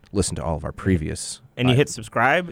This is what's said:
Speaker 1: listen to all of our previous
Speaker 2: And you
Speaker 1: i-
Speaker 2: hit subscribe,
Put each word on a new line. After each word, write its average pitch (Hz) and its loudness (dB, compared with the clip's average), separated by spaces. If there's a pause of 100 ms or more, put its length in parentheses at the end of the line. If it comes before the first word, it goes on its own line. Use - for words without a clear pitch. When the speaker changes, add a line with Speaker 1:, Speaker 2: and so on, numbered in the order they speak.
(120)
Speaker 1:
listen 92 0
to - -6
all 80 -2
of 78 -8
our 76 -6
previous 78 -2 (140)
Speaker 2:
And 127 2
you 127 6
Speaker 1:
i- - 4
Speaker 2:
hit 139 2
subscribe, 131 0